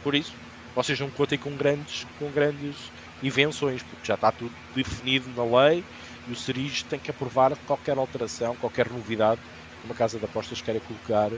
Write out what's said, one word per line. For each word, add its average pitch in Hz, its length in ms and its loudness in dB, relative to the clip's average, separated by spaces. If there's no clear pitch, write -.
Por 143 120 2
isso, 151 180 0
vocês 127 260 0
não 139 120 -4
contem 143 260 2
com 143 180 -6
grandes, 143 520 0
com 147 140 -6
grandes 143 440 0
invenções, 135 640 2
porque - 240 -12
já 107 80 4
está 110 160 4
tudo 117 220 -6
definido 131 600 0
na 120 300 6
lei 170 180 6
e 120 40 -6
o 120 40 -4
Cerise 131 500 -4
tem 147 120 -4
que - 140 -8
aprovar 131 440 4
qualquer 143 300 0
alteração, 120 580 -2
qualquer 120 340 0
novidade 113 500 2
que - 60 -16
uma 117 80 -8
casa 113 240 2
de 107 80 -4
apostas 113 360 -4
queira 110 180 -2
colocar 107 580 0